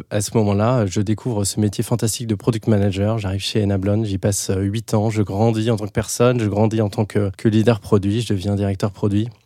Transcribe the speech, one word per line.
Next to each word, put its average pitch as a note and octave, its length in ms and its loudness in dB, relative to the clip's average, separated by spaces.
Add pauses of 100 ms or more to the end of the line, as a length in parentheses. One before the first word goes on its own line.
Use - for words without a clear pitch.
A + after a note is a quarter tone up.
(120)
à G#2 100 -2
ce - 160 -4
moment-là, G#2+ 480 2
je G2 160 0
découvre G#2 420 -2
ce - 160 -4
métier G#2+ 240 0
fantastique A#2 440 -2
de A2 80 0
product A2 320 -2
manager. G2+ 500 2
J'arrive G2 240 -4
chez - 200 -2
Enablon, G2+ 440 0
j'y G2 120 -2
passe, G2 320 -2
euh, F#2+ 120 0
huit G2+ 320 -2
ans, G#2+ 160 2
je G#2+ 140 2
grandis A2 480 0
en A#2 40 2
tant G#2 120 -4
que G2+ 40 -16
personne, B2 480 0
je G#2+ 80 0
grandis G#2+ 320 2
en G#2+ 100 2
tant A2 140 -2
que, G2+ 340 -2
que - 120 0
leader A2 320 4
produit, G2+ 400 2
je G#2+ 120 -2
deviens G2 220 -2
directeur G2 360 -2
produit. G#2 360 -2 (180)